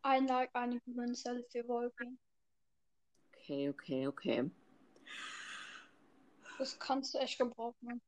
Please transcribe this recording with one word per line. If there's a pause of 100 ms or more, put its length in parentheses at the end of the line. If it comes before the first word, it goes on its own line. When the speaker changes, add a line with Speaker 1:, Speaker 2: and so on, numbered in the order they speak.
Speaker 1:
Ein
Like,
eine
Gehirnzelle
für
Wolfi. (1160)
Speaker 2:
Okay,
okay,
okay. (2000)
Speaker 1:
Das
kannst
du
echt
gebrauchen.